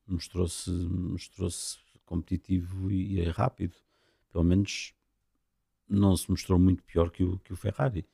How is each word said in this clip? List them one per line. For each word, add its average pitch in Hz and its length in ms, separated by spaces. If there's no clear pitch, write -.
mostrou-se, 90 640
mostrou-se 90 1080
competitivo 90 840
e, 95 220
e 92 80
é 85 80
rápido. - 460
Pelo 85 100
menos 92 500
não 101 260
se - 140
mostrou 92 300
muito 92 240
pior 85 280
que - 120
o, 90 160
que - 140
o - 20
Ferrari. 104 580